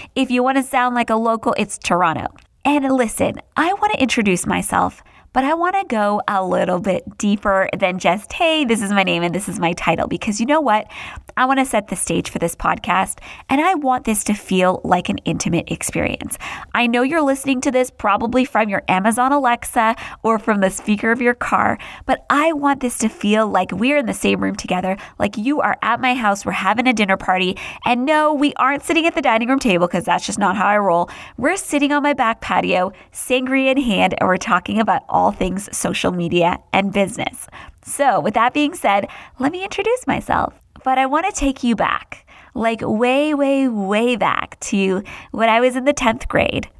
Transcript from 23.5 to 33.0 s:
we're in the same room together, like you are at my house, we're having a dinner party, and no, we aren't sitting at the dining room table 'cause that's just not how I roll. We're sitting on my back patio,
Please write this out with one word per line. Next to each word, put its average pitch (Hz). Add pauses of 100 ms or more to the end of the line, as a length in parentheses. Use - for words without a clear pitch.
we're 247
in 277
the 202
same 196
room 190
together, 185 (240)
like 202
you 262
are -
at 226
my 247
house, 208
we're 175
having 214
a 254
dinner 202
party, 185 (260)
and 240
no, 302
we 285
aren't 277
sitting 320
at 339
the 330
dining 233
room 269
table 175
'cause 175
that's 175
just -
not 190
how 196
I 208
roll. 180 (260)
We're 330
sitting 285
on 294
my 285
back 226
patio, 185 (180)